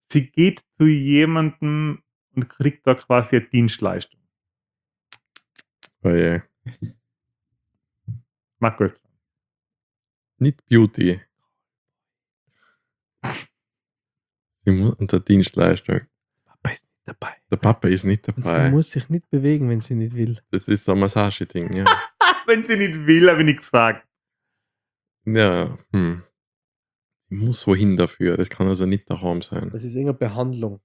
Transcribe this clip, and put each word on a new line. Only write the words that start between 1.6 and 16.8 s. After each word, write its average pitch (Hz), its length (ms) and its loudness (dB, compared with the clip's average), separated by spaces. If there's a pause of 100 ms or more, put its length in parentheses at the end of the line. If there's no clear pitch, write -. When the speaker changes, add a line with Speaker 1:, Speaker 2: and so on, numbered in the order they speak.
Speaker 1:
und 127 120 -4
kriegt - 380 -4
da 127 80 4
quasi 123 420 0
eine 113 120 0
Dienstleistung. 107 720 -2 (1800)
Speaker 2:
Oh - 80 2
je. 85 300 2 (2250)
Speaker 1:
Marco 110 260 -2
ist - 180 -6
dran. - 100 -20 (1300)
Speaker 2:
Nicht 135 280 0
Beauty. 95 540 4 (3500)
Sie 95 60 2
mu-, 95 260 2
und 101 140 -4
der 90 80 2
Dienstleister. 90 840 0 (380)
Speaker 3:
Papa - 260 -10
ist - 140 -14